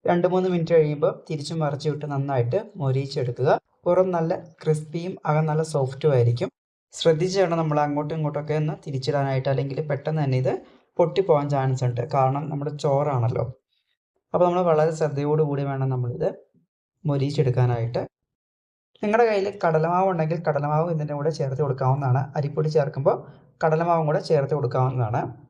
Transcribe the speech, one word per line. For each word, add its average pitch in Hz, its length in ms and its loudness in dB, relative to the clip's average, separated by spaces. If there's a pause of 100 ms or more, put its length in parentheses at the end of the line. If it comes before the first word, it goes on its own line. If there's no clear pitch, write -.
(100)
രണ്ട് 175 220 2
മൂന്ന് 185 220 0
മിനിറ്റ് 165 220 0
കഴിയുമ്പോൾ 151 360 4 (160)
തിരിച്ചും 156 360 -6
മറിച്ചും 143 300 -2
ഇട്ട് 151 200 -8
നന്നായിട്ട് 139 460 0 (220)
മൊരിയിച്ചെടുക്കുക. 131 680 -2 (360)
പുറം 185 300 4
നല്ല 165 180 0 (280)
ക്രിസ്പിയും 165 520 -4 (160)
അകം 156 200 2
നല്ല 156 120 2 (120)
സോഫ്റ്റും 139 420 0
ആയിരിക്കും. 120 320 2 (460)
ശ്രദ്ധിച്ച് 170 480 2
വേണം 165 200 2
നമ്മൾ 151 240 0
അങ്ങോട്ടും 147 320 -4
ഇങ്ങോട്ടൊക്കെ 151 440 -2
ഒന്ന് 165 120 -2 (120)
തിരിച്ചിടാനായിട്ട്, 135 680 -2
അല്ലെങ്കിൽ 139 260 -2 (120)
പെട്ടെന്ന് 156 340 -2
തന്നെ 127 200 2
ഇത് 190 100 2 (440)
പൊട്ടിപ്പോകാൻ 160 540 2
ചാൻസ് 131 340 0
ഉണ്ട്, 120 160 -2 (140)
കാരണം 135 340 2
നമ്മുടെ 147 220 -4 (100)
ചോറാണല്ലോ. 131 640 0 (880)
അപ്പോൾ 175 160 4
നമ്മൾ 180 240 2
വളരെ 156 260 4
ശ്രദ്ധയോടുകൂടി 147 720 0
വേണം 135 240 -2
നമ്മളിത് 127 340 -2 (760)
മൊരിയിച്ചെടുക്കാനായിട്ട്. 131 1000 0 (1000)
നിങ്ങളുടെ 220 260 4
കയ്യിൽ 202 180 0 (160)
കടലമാവ് 170 480 2
ഉണ്ടെങ്കിൽ 160 340 0
കടലമാവ് 151 500 0
ഇതിൻ്റെ 147 220 -4
കൂടെ 143 220 0
ചേർത്ത് 135 260 -2
കൊടുക്കാവുന്നതാണ്. 135 560 0 (160)
അരിപ്പൊടി 151 380 -2
ചേർക്കുമ്പോൾ 147 420 2 (460)
കടലമാവും 165 460 2
കൂടെ 175 200 0
ചേർത്ത് 143 300 2
കൊടുക്കാവുന്നതാണ്. 127 640 0 (300)